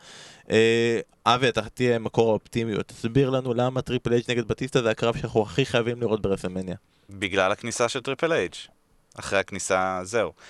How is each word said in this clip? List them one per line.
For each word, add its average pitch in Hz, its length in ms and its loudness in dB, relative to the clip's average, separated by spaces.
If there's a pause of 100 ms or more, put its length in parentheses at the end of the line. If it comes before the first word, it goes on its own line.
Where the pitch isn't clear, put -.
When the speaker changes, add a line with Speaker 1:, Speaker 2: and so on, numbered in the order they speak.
(500)
Speaker 1:
אה, 113 500 4 (260)
אבי, 123 220 4
אתה 110 140 0
תהיה 120 360 0
מקור 113 320 2
האופטימיות. 107 580 -2
תסביר 131 420 0
לנו 131 240 -2
למה 127 280 0
טריפל 120 300 -4
אייג' 120 160 2
נגד 117 200 -2
בטיסטה 131 340 0
זה 113 80 2
הקרב 117 260 0
שאנחנו 113 260 0
הכי 131 240 0
חייבים 120 340 0
לראות 107 220 0
ברסלמניה. 92 540 -4 (340)
Speaker 2:
בגלל 95 420 0
הכניסה 117 360 -2
של 127 120 -6
טריפל 139 320 -2
אייג'. 104 200 0 (600)
אחרי 101 240 -2
הכניסה, 95 640 -2
זהו. 95 300 -2 (180)